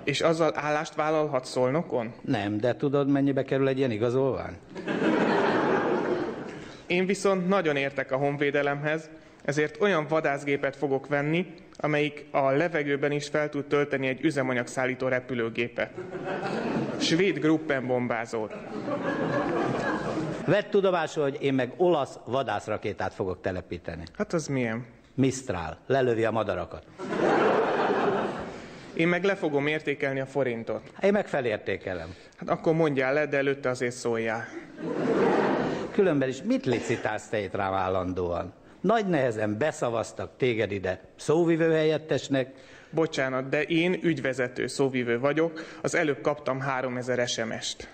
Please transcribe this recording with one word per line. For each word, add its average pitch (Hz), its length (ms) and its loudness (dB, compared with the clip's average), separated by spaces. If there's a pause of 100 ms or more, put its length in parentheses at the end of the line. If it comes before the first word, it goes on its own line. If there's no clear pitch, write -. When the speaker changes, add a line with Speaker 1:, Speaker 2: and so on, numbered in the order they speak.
Speaker 1:
És 139 160 0
azzal 160 340 4
állást 151 400 -2
vállalhat 151 500 0
Szolnokon? 127 760 0
Speaker 2:
Nem, 104 380 0
de 120 180 2
tudod, 143 320 2
mennyibe 139 360 2
kerül 135 240 2
egy 131 100 2
ilyen 135 120 2
igazolvány? 113 680 0 (2250)
Speaker 1:
Én 180 200 2
viszont 190 420 2
nagyon 170 280 4
értek 139 360 0
a 131 40 2
honvédelemhez, 143 920 0 (340)
ezért 147 360 0
olyan 180 280 4
vadászgépet 143 680 0
fogok 135 300 -2
venni, 151 480 0 (220)
amelyik 147 540 0
a 135 200 4
levegőben 147 600 2
is 143 160 -2
fel 151 200 0
tud 143 160 -4
tölteni 143 420 2
egy 131 180 -2
üzemanyagszállító 127 840 0
repülőgépet. 120 800 -2 (1080)
Svéd 170 380 2
Gruppen 151 480 2
bombázót. 117 680 -2 (1900)
Speaker 2:
Vedd 196 240 4
tudomásul, 180 520 2
hogy 139 180 0
én 135 140 2
meg 127 220 0
olasz 170 480 2
vadászrakétát 107 880 -2
fogok 92 260 -4
telepíteni. 87 600 -6 (160)
Speaker 1:
Hát 208 140 -4
az 165 140 -2
milyen? 123 400 -2 (280)
Speaker 2:
Mistral. 95 640 -2 (100)
Lelövi 123 380 2
a 110 60 2
madarakat. 95 520 -2 (2000)
Speaker 1:
Én 165 140 2
meg 175 160 0
le 196 100 4
fogom 147 320 0
értékelni 143 540 0
a 135 60 -2
forintot. 117 560 -2 (200)
Speaker 2:
Én 202 100 6
meg 202 140 2
felértékelem. 98 880 -2 (220)
Speaker 1:
Hát - 120 -10
akkor 165 260 2
mondjál 139 380 2
le, 151 140 2
de 143 100 0
előtte 139 320 2
azért 123 260 0
szóljál. 113 540 -2 (1400)
Speaker 2:
Különben 147 360 4
is 127 140 -6
mit 254 240 0
licitálsz 110 600 0
te 113 100 0
itt 98 160 -4
rám 98 180 0
állandóan? 92 800 0 (280)
Nagy 214 260 2
nehezen 110 520 0
beszavaztak 117 800 -2
téged 110 360 0
ide 92 280 -2 (160)
szóvivő 165 560 2
helyettesnek. 151 840 0 (360)
Speaker 1:
Bocsánat, 139 580 0
de 147 140 0
én 170 400 2
ügyvezető 131 640 0
szóvivő 123 520 0
vagyok. 151 440 0 (200)
Az 139 120 -2
előbb 151 260 2
kaptam 135 400 -2
háromezer 127 680 -2
S - 80 -2
M 113 240 -4
S-t. - 340 -8